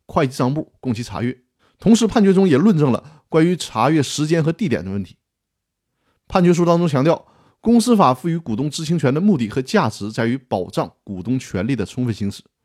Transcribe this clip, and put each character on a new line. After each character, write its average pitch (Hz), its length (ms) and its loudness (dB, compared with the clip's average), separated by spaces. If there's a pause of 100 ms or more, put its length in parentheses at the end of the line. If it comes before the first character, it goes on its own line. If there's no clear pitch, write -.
会 160 220 -2
计 131 100 -8
账 131 140 0
目 151 280 -8
供 127 140 -4
其 113 80 -6
查 95 200 -8
阅。 120 200 -6 (380)
同 220 160 4
时 220 120 2
判 208 160 2
决 196 100 4
中 190 140 4
也 143 100 4
论 190 200 4
证 147 140 2
了 - 380 -6
关 160 160 4
于 180 100 2
查 123 360 -2
阅 156 100 2
时 147 240 -4
间 160 180 0
和 160 80 0
地 180 160 -4
点 95 160 -2
的 95 60 -10
问 98 140 -6
题。 - 120 -16 (1120)
判 185 160 2
决 175 100 6
书 170 120 0
当 170 120 2
中 175 100 0
强 135 160 0
调， 160 220 0 (360)
公 233 180 4
司 233 160 2
法 143 180 4
赋 170 140 -6
予 165 100 -2
股 117 180 -6
东 143 140 -4
知 160 140 -10
情 165 160 -2
权 127 140 0
的 156 80 -2
目 202 160 2
的 117 100 -2
和 131 140 -6
价 143 280 0
值 104 220 -10
在 117 140 -4
于 120 120 -2
保 90 320 -6
障 - 220 -6 (120)
股 92 200 -10
东 127 160 -2
权 95 260 -6
利 135 80 -2
的 104 120 -4
充 - 180 -8
分 117 100 -2
行 101 160 -6
使， - 140 -14 (220)